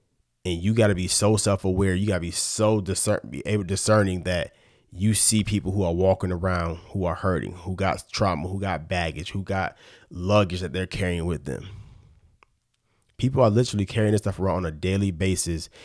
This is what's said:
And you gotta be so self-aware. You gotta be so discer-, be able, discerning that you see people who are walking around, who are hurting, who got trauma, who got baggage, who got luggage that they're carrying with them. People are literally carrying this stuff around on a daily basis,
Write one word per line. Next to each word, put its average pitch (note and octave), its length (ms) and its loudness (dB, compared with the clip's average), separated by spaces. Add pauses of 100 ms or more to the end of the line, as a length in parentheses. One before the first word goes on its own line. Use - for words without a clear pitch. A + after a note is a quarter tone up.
(440)
And F2 160 -4
you G#2+ 120 2
gotta G#2+ 220 4
be F2+ 120 -2
so G#2+ 300 2
self-aware. F#2+ 580 2
You G2+ 120 0
gotta F#2 120 0
be E2+ 120 -6
so A2 480 0
discer-, F#2+ 500 -2
be C2 160 -8
able, G#2 180 0
discerning F#2+ 600 2
that F2 300 -2 (380)
you G#2 220 2
see G#2+ 300 2
people F#2+ 280 -2
who G2 120 0
are E2+ 100 2
walking F#2 380 2
around, F2 460 -2 (140)
who F#2+ 140 -2
are E2+ 100 0
hurting, F2+ 380 -2
who F2+ 220 -8
got F#2+ 360 -2
trauma, F2 360 0
who G2 120 -6
got E2+ 280 -4
baggage, F2 440 -4
who G2 120 -4
got F#2+ 320 -4 (340)
luggage F2+ 520 2
that E2+ 100 -6
they're F#2 140 -4
carrying F2+ 400 -4
with D2 200 -4
them. C#2 220 -8 (1500)
People C3 240 2
are A#2 80 8
literally G#2 360 2
carrying G#2+ 260 0
this G#2 100 2
stuff F#2+ 180 -4
around F#2 180 0
on F#2 80 -2
a D#2+ 60 -2
daily F#2+ 380 0
basis, F2 600 -2 (160)